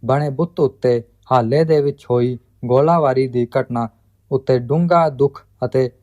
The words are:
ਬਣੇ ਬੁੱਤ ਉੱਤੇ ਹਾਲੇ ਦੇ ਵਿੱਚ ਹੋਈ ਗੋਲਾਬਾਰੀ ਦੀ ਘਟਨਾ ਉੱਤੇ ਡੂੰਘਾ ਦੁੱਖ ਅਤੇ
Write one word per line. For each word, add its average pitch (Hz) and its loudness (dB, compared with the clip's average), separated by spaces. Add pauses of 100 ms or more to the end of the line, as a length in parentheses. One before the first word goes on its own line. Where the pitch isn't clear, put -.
ਬਣੇ 143 0
ਬੁੱਤ 156 -6
ਉੱਤੇ 127 0 (280)
ਹਾਲੇ 127 2
ਦੇ 156 2
ਵਿੱਚ 143 -4
ਹੋਈ 123 0 (260)
ਗੋਲਾਬਾਰੀ 135 2
ਦੀ 120 -2 (120)
ਘਟਨਾ 120 -6 (420)
ਉੱਤੇ 131 0
ਡੂੰਘਾ 165 0
ਦੁੱਖ 143 -2 (200)
ਅਤੇ 127 -2 (120)